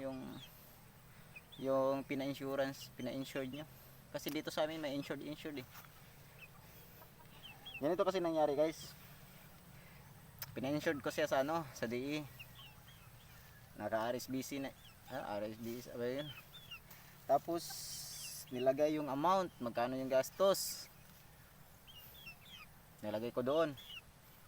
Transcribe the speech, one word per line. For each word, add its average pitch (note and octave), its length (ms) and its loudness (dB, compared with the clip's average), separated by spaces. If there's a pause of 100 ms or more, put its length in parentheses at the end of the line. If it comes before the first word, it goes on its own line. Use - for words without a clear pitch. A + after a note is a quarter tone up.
(100)
yung, C4 100 -6 (1400)
yung C3+ 420 4
pina-insurance, C#3 920 0
pina-insured C3 540 -2
nyo. D3 120 -6 (480)
Kasi - 160 -4
dito D3+ 220 -2
sa D#3 160 4
amin D#3+ 160 -2
may C#3+ 100 0
insured, C#3+ 300 -2
insured D3 400 -6
eh. - 60 -12 (2000)
Ganito E4+ 240 4
kasi - 160 4
nangyari D#3 380 6
guys. - 340 4 (1600)
Pina-insured C#3+ 480 2
ko D3+ 80 -2
siya D3+ 220 2
sa D3 100 6
ano, D#3+ 320 4
sa - 160 -2
D C3+ 320 0
E. C#3+ 60 -6 (1500)
Naka A2 320 2
R B2 80 0
S - 80 -8
B C3 160 0
C C#3 160 -4
na, C3+ 80 -2 (400)
ah, A2+ 320 -2
R G#2+ 80 0
S A2 80 -8
B A#2 240 -6
C, A#2+ 140 -12
ano A#2+ 100 -2
yun? C3+ 240 -2 (960)
Tapos, E3+ 380 6 (920)
nilagay C#3 480 4
yung D3 80 -2
amount, D#3 400 6 (140)
magkano A#2+ 340 2
yung C3 160 0
gastos. - 800 6 (2000)
Nilagay G#2+ 320 0
ko B2+ 80 0
doon. D3 320 6 (760)